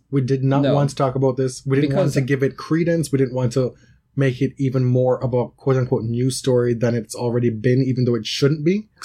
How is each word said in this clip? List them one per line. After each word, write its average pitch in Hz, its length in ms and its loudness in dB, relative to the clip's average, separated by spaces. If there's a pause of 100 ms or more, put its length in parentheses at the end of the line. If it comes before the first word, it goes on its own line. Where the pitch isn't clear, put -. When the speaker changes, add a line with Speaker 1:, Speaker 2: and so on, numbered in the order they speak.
(100)
Speaker 1:
We 139 100 0
did 131 240 0
not 135 180 2
Speaker 2:
No. 139 120 2
Speaker 1:
want 143 160 2
to - 60 -10
talk 131 180 0
about 131 220 0
this. 131 300 -4
We 135 140 2
didn't 143 160 0
want 139 120 2
Speaker 2:
Because 127 60 -2
Speaker 1:
to 143 60 2
give 131 220 0
it 131 140 -2
credence. 165 560 -2
We 135 60 0
didn't 127 160 0
want 127 200 -2
to 127 200 0 (420)
make 135 260 0
it 131 160 0
even 131 260 0
more 127 400 2
of 120 80 -2
a 120 180 0
quote-unquote 127 540 0
news 120 320 -2
story 123 380 0
than 117 200 0
it's 113 200 -6
already 120 340 -2
been, 123 340 2
even 127 220 0
though 120 100 2
it 110 120 -4
shouldn't 147 380 0
be. 196 240 0 (160)